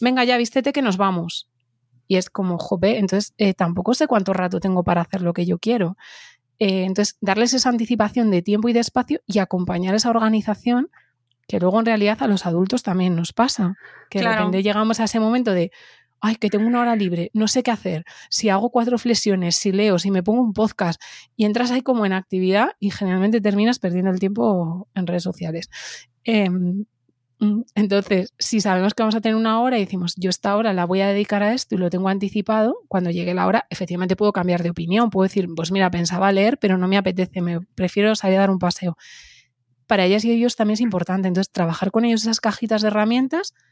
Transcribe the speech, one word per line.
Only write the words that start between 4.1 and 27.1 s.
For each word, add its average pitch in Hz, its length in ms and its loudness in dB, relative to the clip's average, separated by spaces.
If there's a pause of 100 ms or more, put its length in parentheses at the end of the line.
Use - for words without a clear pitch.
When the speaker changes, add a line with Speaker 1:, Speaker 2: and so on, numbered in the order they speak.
Speaker 1:
rato 185 280 -2
tengo 185 240 0
para 175 180 2
hacer 185 200 -6
lo 170 100 0
que 175 140 -2
yo 180 120 0
quiero". 208 380 0 (640)
Eh, 190 260 0
entonces, 190 360 -2
darles 214 340 2
esa 262 160 0
anticipación 226 600 0
de 180 120 2
tiempo 208 260 0
y 240 40 2
de 233 80 2
espacio 254 460 -2
y 202 120 0
acompañar 185 560 -2
esa 226 160 0
organización, 220 800 0 (580)
que 202 120 -2
luego 185 200 2
en 220 60 0
realidad 214 360 2
a 277 40 0
los 202 180 0
adultos 185 380 0
también 180 340 0
nos 170 160 -4
pasa, 208 440 0 (340)
que - 100 -6
Speaker 2:
Claro. 233 120 2
Speaker 1:
de 220 80 0
repente 190 220 0
llegamos 214 380 0
a 226 40 0
ese 226 160 0
momento 226 320 0
de, 175 180 0 (500)
"Ay, 220 160 0
que 208 140 -2
tengo 214 160 0
una 240 160 0
hora 233 140 2
libre, 175 360 -2
no 214 160 0
sé 254 140 0
qué 247 80 -2
hacer, 180 340 -4 (240)
si - 220 -2
hago 202 200 2
cuatro 240 280 0
flexiones, 190 580 0
si 196 160 0
leo, 202 260 2
si 190 120 -2
me 190 120 2
pongo 214 200 2
un 226 100 0
podcast", 202 480 -2 (340)
y 214 120 2
entras 240 240 0
ahí 254 100 0
como 247 240 0
en 190 80 0
actividad 190 640 0
y 202 120 -2
generalmente 196 500 0
terminas 208 380 2
perdiendo 185 320 0
el 185 100 0
tiempo 190 760 0
en 185 120 -4
redes 175 160 -2
sociales. 175 480 -8 (540)
Em, 190 600 0 (560)